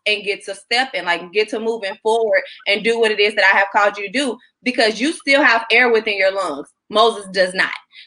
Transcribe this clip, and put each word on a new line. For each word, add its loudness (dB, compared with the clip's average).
and -2
get -6
to -10
stepping, -4
like, -4
get 0
to -4
moving -6
forward 2
and 0
do 0
what 4
it -2
is 2
that 4
I 4
have 2
called 2
you -10
to -12
do, -4
because 0
you 0
still 0
have 2
air 4
within 0
your 2
lungs. -6
Moses 2
does 0
not. -2